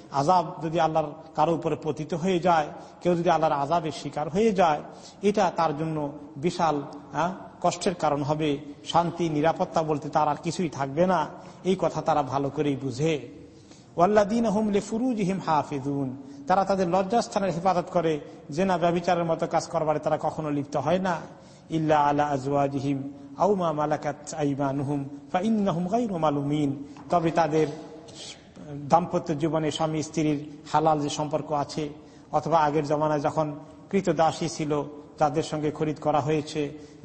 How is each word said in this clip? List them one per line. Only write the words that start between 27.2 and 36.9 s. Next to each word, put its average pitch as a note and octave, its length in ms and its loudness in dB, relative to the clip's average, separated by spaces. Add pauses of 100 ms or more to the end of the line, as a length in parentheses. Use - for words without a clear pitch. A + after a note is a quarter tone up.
তাদের D#3 360 2 (1200)
দাম্পত্য E3+ 500 2
জীবনে D#3 320 0
স্বামী D#3 320 -2
স্ত্রীর D3+ 480 -2 (220)
হালাল D#3 280 4
যে D3 80 -2
সম্পর্ক D3 440 -4
আছে, D3 360 -4 (440)
অথবা D3+ 260 2
আগের D3+ 280 2
জমানায় D3+ 340 2
যখন D3+ 380 0 (320)
কৃতদাসী E3 580 2
ছিল, D3 340 -2 (360)
যাদের D3+ 240 2
সঙ্গে D3+ 280 -2
খরিদ D3+ 280 -4
করা D3+ 220 2
হয়েছে, D3 580 -2 (260)